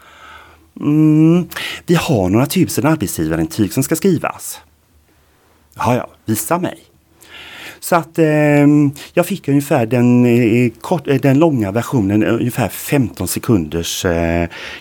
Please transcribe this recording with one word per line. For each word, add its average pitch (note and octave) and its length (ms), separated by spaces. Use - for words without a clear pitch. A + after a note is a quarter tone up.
"Mm, D#3 680
vi F3 100
har G#2+ 340
några A2+ 160
tusen C#3+ 400
arbetsgivarintyg F2+ 880
som C3+ 100
ska E3 120
skrivas." - 640
"Ja, B2 200
ja, A2 120
visa A2 340
mig." F3 180
Så - 160
att, D#3+ 240
ehm, D3 720
jag F3 120
fick - 220
ungefär C#3+ 380
den, B2 400
eh, A#2+ 460
kort-, D#3+ 260
eh, C3+ 140
den C3+ 180
långa C3+ 320
versionen, G#2+ 520
eh, F2+ 100
ungefär A#2 360
femton A2+ 580
sekunders, E2+ 800
eh, E2+ 440